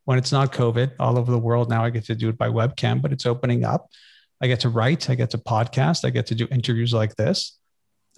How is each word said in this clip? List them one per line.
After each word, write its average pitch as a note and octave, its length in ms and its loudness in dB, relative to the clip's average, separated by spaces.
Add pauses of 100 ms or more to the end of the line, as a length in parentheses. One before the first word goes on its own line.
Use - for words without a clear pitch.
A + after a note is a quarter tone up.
when B2+ 120 2
it's B2+ 140 -2
not C#3 200 2
covid, A#2+ 460 0
all B2 200 2
over A#2+ 120 0
the A#2+ 80 2
world A#2 300 0
now, A2+ 160 0
I A#2+ 60 0
get A#2 160 -4
to A#2 80 -2
do A2+ 160 -2
it A2+ 80 -4
by A2+ 100 0
webcam, A#2 540 0
but C#3+ 100 -2
it's C3 140 -4
opening A#2+ 380 0
up. A2+ 260 -2 (500)
I C3 60 0
get B2 140 2
to B2+ 100 0
write, A#2 400 0
I B2+ 40 2
get B2 160 0
to A#2 80 -4
podcast, B2 640 0
I C3 60 0
get B2 160 -2
to - 80 -4
do A#2 160 -2
interviews A#2+ 440 0
like G#2+ 220 0
this, - 420 -2 (600)